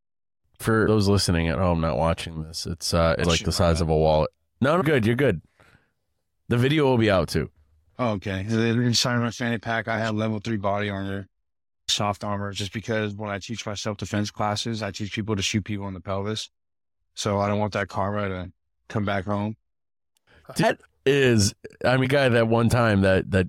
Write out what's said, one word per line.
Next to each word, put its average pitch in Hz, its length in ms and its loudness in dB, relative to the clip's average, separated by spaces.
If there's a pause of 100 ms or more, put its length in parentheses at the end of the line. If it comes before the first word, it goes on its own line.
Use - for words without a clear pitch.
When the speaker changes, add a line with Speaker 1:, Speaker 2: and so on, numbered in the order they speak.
(580)
Speaker 1:
For 110 280 2
those 104 220 4
listening 92 400 2
at 73 100 -2
home 87 220 2
not 80 160 0
watching 82 460 -2
this, 80 240 -10
it's, - 260 -6
uh, 82 260 4
it's 87 80 -2
Speaker 2:
Oh, 85 40 2
Speaker 1:
like 82 80 2
Speaker 2:
shit, - 80 -6
Speaker 1:
the 87 60 0
Speaker 2:
my - 40 -4
Speaker 1:
size 85 220 2
Speaker 2:
bad. 82 60 0
Speaker 1:
of 80 60 0
a 80 60 2
wallet. 78 340 2 (300)
No, 147 160 2
no, 185 60 2
good. 143 240 2
You're 120 100 2
good. 123 240 2 (1080)
The 120 100 2
video 143 260 2
will 131 140 4
be 110 120 4
out 90 180 4
too. 78 220 -2 (480)
Speaker 2:
Oh, 123 140 -2
okay. 95 280 -6
And 101 100 -6
then 113 320 2
inside 123 360 0
my 120 120 -2
fanny 117 280 -4
pack, 113 300 -4
I 113 100 -2
have 110 160 -2
level 110 240 -2
three 113 180 -4
body 101 340 -2
armor, 98 380 -8 (600)
soft 104 360 -2
armor, 101 280 -4
just 95 200 -6
because 107 420 -4
when 104 160 -8
I 101 80 -4
teach 104 280 -10
my 107 80 -6
self-defense 104 560 -4
classes, 107 520 -4
I 101 80 -6
teach 98 220 -10
people 110 240 -4
to 95 60 -2
shoot 101 220 -2
people 101 240 -8
in 95 60 -10
the 90 60 -12
pelvis. 98 500 -6 (640)
So 101 240 0
I 101 100 2
don't 104 100 0
want 104 160 -2
that 101 140 -2
karma 101 400 -4
to 92 240 -8 (360)
come 107 160 -2
back 101 200 -2
home. 104 320 -4 (1000)
Speaker 1:
That - 240 2 (260)
is, 127 480 4 (300)
I'm 131 180 4
a 127 40 2
guy 139 220 2
that 117 200 4
one 117 200 4
time 110 340 4
that, 95 280 4
that 92 180 2